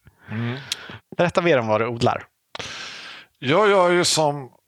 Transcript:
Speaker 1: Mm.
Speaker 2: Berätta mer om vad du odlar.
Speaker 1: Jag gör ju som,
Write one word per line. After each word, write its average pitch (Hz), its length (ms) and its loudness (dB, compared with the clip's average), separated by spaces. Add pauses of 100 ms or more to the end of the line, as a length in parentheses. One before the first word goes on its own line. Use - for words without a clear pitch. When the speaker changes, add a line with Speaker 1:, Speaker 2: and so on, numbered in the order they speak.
(320)
Speaker 1:
Mm. 117 260 -6 (600)
Speaker 2:
Berätta 175 240 2
mer 165 180 4
om 113 80 -2
vad 107 140 2
du 113 60 0
odlar. 120 360 0 (1160)
Speaker 1:
Jag 180 300 4
gör 185 200 6
ju 175 160 4
som, 143 460 0 (160)